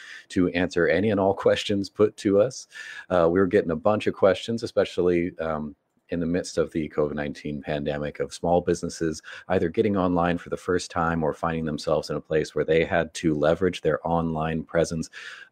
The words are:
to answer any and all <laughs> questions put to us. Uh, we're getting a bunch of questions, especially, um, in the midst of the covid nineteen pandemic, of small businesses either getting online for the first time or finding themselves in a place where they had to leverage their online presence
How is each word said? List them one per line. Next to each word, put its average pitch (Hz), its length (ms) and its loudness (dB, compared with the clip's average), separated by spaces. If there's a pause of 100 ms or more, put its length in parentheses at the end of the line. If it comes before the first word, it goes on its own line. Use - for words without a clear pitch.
(300)
to 90 200 2
answer 85 380 0
any 90 240 2
and 101 80 2
all 98 140 4
<laughs> - 20 -4
questions 101 560 0
put 107 260 2
to 98 240 4
us. - 260 -2 (400)
Uh, 87 240 4
we're 95 140 4
getting 87 260 2
a 82 40 -2
bunch 104 320 0
of 95 80 -2
questions, 110 480 2
especially, 90 760 0
um, 76 360 -4 (340)
in 85 100 -4
the 85 60 -2
midst 85 340 -4
of 78 120 0
the 78 180 -4
covid 73 260 -2
nineteen 73 480 -8
pandemic, 73 560 -4
of - 120 -6
small 85 300 0
businesses 85 640 -4 (240)
either 90 220 0
getting 104 280 0
online 87 400 2
for - 140 -4
the 82 40 0
first - 360 -2
time 85 320 0
or 73 100 0
finding 80 320 -4
themselves 76 460 -2
in 76 40 -4
a 73 60 -6
place 78 320 -2
where 78 100 0
they 80 220 4
had 82 300 0
to 80 180 0
leverage 82 480 0
their 78 260 0
online 80 540 -2
presence 80 480 -2 (420)